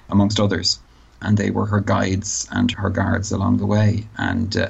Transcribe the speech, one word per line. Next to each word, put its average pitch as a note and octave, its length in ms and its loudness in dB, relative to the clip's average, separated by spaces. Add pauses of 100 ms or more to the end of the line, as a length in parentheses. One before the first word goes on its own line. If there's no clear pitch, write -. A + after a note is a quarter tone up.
(100)
amongst G2+ 280 2
others. F#2+ 400 0 (440)
And G#2 160 2
they G2+ 120 0
were G2+ 140 -2
her G#2 160 0
guides G2+ 720 -2
and G2 220 0
her G2 180 -4
guards F#2+ 420 -2
along G2 240 2
the G2 80 -2
way. G#2 420 2 (120)
And, F#2 400 -2
uh, F#2 120 0